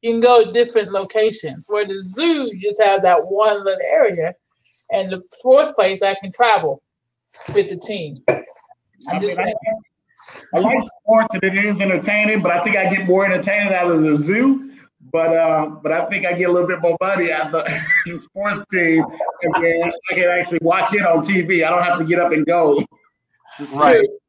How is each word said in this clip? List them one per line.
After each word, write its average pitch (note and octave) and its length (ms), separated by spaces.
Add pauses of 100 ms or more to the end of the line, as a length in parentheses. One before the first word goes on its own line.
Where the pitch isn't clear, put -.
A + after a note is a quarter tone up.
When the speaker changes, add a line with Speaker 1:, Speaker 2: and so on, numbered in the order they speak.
Speaker 1:
you A#3 100
can A3+ 80
go A#3+ 240
to - 80
different A#3 400
locations. G3 760
Where G#3 180
the G3 160
zoo, C4 500
you F3+ 80
just G#3 220
have G3 200
that F3+ 180
one G3+ 440
little F#3+ 200
area, E3+ 500 (580)
and F#3+ 180
the F#3 120 (100)
sports C#4 400
place, F#3+ 300
I G3 180
can F#3+ 120
travel G3 500 (720)
with G3+ 160
the F3 60
team. E3+ 520
I'm - 80 (800)
Speaker 2:
I F#3 40
Speaker 1:
just G3+ 180
Speaker 2:
mean, F3+ 100
I - 40
Speaker 1:
saying. - 20 (1000)
Speaker 2:
I E3+ 60
like A#3 180 (240)
sports A3 320
and F#3 100
it F#3+ 100
is G3+ 280
entertaining, G#3 580
but F3 100
I F3 140
think G#3 120
I F#3+ 180
get F#3+ 120
more F#3+ 200
entertainment G3 500
out F3 140
of E3 120
the D3+ 140
zoo. A3+ 540 (420)
But, E3 240
uh, D#3+ 300 (160)
but D3+ 100
I E3+ 140
think F#3 200
I F3 60
get F3+ 160
a F3 40
little F3 140
bit F3 140
more E3+ 200
money F#3 300
out D#3 160
of D3 60
the, D#3+ 280 (140)
<laughs> E3+ 120
the E3+ 80
sports G3+ 580
team, E3 320 (380)
and E3+ 200
then E3+ 300 (180)
I F3+ 40
can F3+ 160
actually F3 320
watch F3 320
it G3+ 120
on E3 160
T F#3 200
V. E3 200
I D#3 80
don't F3 120
have F3+ 160
to E3 60
get E3+ 160
up E3+ 120
and D#3 140
go. D#3 360 (920)
Speaker 3:
Right. D3 240
Speaker 1:
True. - 200 (100)